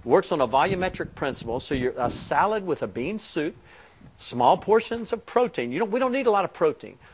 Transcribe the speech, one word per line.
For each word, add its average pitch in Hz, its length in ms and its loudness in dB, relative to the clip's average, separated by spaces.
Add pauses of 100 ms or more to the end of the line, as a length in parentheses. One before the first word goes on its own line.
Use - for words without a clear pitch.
Works 160 280 4
on 165 80 2
a 127 80 4
volumetric 180 680 0
principle. 123 440 -4
So - 140 -6
you're, 127 240 0
a 120 140 0
salad 190 540 0
with 156 180 -2
a 113 40 -2
bean 131 300 -6
soup, 165 380 -6 (600)
small 123 400 4
portions 220 540 0
of 226 140 -6
protein. 135 460 0
You 143 80 -4
don't, 214 120 -4
we 240 80 0
don't 262 120 0
need 262 160 -2
a 220 40 6
lot 196 140 2
of - 80 -8
protein. - 460 -2 (140)